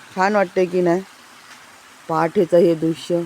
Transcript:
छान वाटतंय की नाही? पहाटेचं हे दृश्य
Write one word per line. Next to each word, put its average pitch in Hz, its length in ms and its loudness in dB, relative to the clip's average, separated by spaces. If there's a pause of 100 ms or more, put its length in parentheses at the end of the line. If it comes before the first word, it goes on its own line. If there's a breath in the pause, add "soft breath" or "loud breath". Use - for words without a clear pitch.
(160)
छान 196 200 0
वाटतंय 190 300 0
की 180 160 -2
नाही? 175 200 0 (1080)
पहाटेचं 165 480 0
हे 170 180 4
दृश्य 160 400 -4 (100)